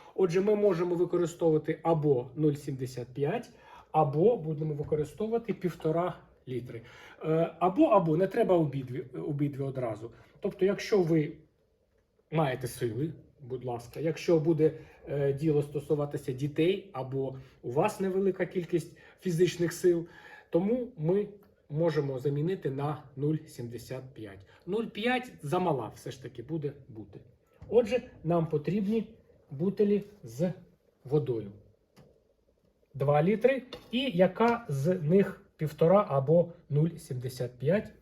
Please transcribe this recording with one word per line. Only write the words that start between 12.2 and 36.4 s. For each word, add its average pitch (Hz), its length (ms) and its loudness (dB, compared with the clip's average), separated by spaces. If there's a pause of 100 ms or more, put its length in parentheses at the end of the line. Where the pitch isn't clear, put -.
маєте 131 360 -2
сили, 123 460 -6 (280)
будь 123 240 -10
ласка, 120 340 -10
якщо 160 400 2
буде, 156 320 2 (380)
е, 139 240 0
діло 147 280 2
стосуватися 147 680 -4
дітей, 156 640 0
або 131 420 -4 (260)
у 120 100 -8
вас 180 280 2
невелика 190 460 0
кількість - 520 -4 (240)
фізичних 170 520 0
сил, 170 340 2 (420)
тому 220 380 0 (100)
ми 185 300 0 (420)
можемо 147 500 0
замінити 147 500 -2
на 143 340 -4 (120)
нуль 147 220 -2 (100)
сімдесят 120 560 -12 (100)
п'ять. 98 260 -14 (260)
Нуль 208 200 -4
п'ять 240 460 -2 (100)
замала 151 540 -2
все - 160 -12
ж - 100 -18
таки 117 220 -14
буде 147 300 -6 (160)
бути. 110 300 -18 (500)
Отже, 233 320 2 (220)
нам 165 240 2
потрібні 196 600 0 (440)
бутилі 196 520 2 (200)
з 135 300 -2 (500)
водою. 123 480 -2 (1400)
Два 143 300 4
літри. 220 400 4 (280)
І 233 80 -2
яка 226 680 2
з 147 280 0
них 185 460 2 (160)
півтора 175 520 4
або 151 400 4 (200)